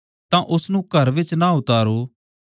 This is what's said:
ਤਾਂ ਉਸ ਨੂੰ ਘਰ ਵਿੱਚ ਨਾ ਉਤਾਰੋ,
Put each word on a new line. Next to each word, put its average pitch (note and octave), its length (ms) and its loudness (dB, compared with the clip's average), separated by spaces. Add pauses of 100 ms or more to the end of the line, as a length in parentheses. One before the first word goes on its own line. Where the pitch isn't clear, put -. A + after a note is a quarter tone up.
(300)
ਤਾਂ F3 100 2
ਉਸ E3 300 -2
ਨੂੰ F#3+ 120 -2
ਘਰ C3+ 280 0
ਵਿੱਚ E3 240 -2
ਨਾ F3 160 2
ਉਤਾਰੋ, A#2 600 0 (300)